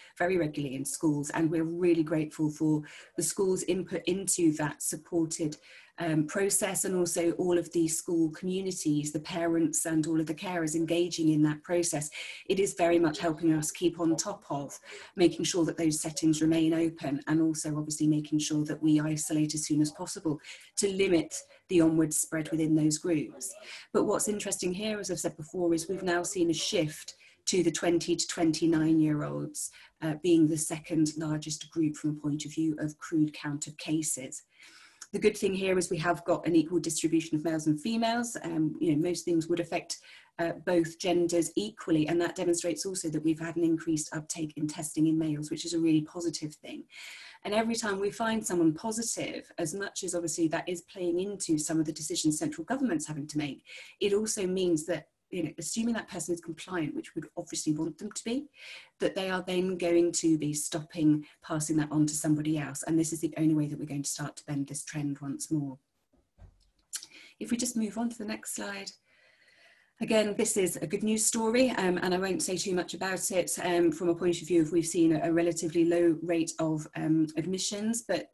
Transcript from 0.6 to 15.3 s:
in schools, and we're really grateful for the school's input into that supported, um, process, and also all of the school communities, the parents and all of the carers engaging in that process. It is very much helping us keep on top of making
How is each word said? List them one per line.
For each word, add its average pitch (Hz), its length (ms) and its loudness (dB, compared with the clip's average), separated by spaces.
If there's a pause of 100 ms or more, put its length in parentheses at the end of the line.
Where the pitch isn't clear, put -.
in 135 100 -4
schools, 147 460 0
and 165 200 2
we're 165 140 0
really 170 380 2
grateful 156 480 0
for 151 320 2 (340)
the 180 60 -2
school's 185 400 0
input 180 420 -2
into 180 480 2
that 151 300 -2
supported, 160 760 -2 (420)
um, 156 280 2
process, 196 580 0
and 190 100 -2
also 170 380 2
all 180 240 2
of 170 160 -2
the 165 160 4
school 165 440 0
communities, 175 800 -2
the 156 100 -4
parents 165 640 0
and 160 200 2
all 160 140 2
of 160 60 0
the 160 80 -4
carers 170 400 -4
engaging 165 560 2
in 156 120 6
that 151 200 2
process. 170 480 0 (360)
It 190 140 2
is 196 140 0
very 170 240 4
much 160 220 2
helping 165 340 2
us 151 160 0
keep 170 300 0
on 165 140 4
top 190 360 -6
of 143 280 -6 (380)
making 165 300 4